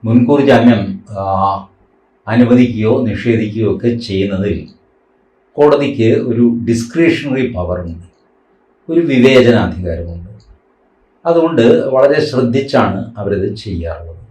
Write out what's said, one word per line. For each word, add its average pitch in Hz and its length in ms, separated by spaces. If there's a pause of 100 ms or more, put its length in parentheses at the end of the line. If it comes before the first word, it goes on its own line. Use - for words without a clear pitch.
മുൻകൂർ 123 360
ജാമ്യം, 117 640 (140)
ആ, 95 500 (600)
അനുവദിക്കുകയോ 120 800
നിഷേധിക്കുകയോ 104 680
ഒക്കെ 120 200
ചെയ്യുന്നതിൽ 95 720 (840)
കോടതിക്ക് 139 500
ഒരു 120 680
ഡിസ്ക്രിഷണറി 131 840
പവറുണ്ട്, 90 540 (840)
ഒരു 160 120
വിവേചനാധികാരമുണ്ട്. 101 1300 (960)
അതുകൊണ്ട് 165 580
വളരെ 139 360
ശ്രദ്ധിച്ചാണ് 117 960
അവരത് 98 360
ചെയ്യാറുള്ളത്. 82 600 (140)